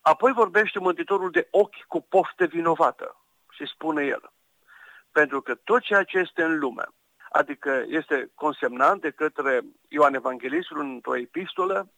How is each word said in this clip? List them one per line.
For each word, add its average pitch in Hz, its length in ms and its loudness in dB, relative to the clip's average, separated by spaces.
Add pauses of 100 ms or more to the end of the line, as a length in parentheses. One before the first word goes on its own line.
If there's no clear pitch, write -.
Apoi 220 320 4
vorbește 208 460 2
Mântuitorul 185 520 0
de 170 200 0
ochi - 360 2
cu 165 140 -4
poftă - 460 0
vinovată 160 760 -2 (260)
și - 160 -14
spune 151 380 -4
el, - 280 -6 (800)
„Pentru 139 280 2
că 127 140 -6
tot 226 280 0
ceea 202 220 2
ce - 140 -4
este 175 240 -2
în 160 160 0
lume”, 135 260 -4 (460)
adică 139 560 -2
este 139 480 -4
consemnat 139 640 0
de 160 120 -4
către 139 500 -2 (280)
Ioan 143 260 2
Evanghelistul 131 680 -6
într-o 131 360 -6
epistolă 185 800 -6